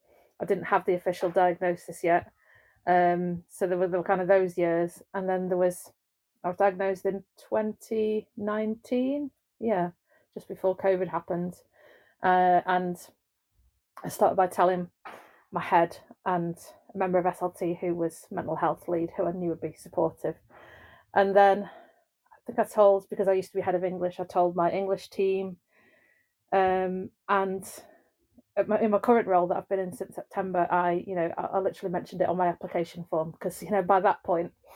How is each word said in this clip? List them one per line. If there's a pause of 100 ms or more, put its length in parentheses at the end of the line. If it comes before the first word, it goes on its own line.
(400)
I
didn't
have
the
official
diagnosis
yet. (540)
Um,
so
there
were,
there
were
kind
of
those
years, (120)
and
then
there
was, (520)
I
was
diagnosed
in (260)
twenty (100)
nineteen, (280)
yeah, (440)
just
before
covid
happened, (680)
uh,
and (1040)
I
started
by
telling (640)
my
head (280)
and (360)
a
member
of
S
L
T
who
was
mental
health
lead,
who
I
knew
would
be
supportive. (760)
And
then (640)
I (100)
think
I
told,
because
I
used
to
be
head
of
English,
I
told
my
English
team. (920)
Um, (200)
and (960)
at
my,
in
my
current
role
that
I've
been
in
since
September,
I,
you
know,
I,
I
literally
mentioned
it
on
my
application
form,
'cause,
you
know,
by
that
point, (240)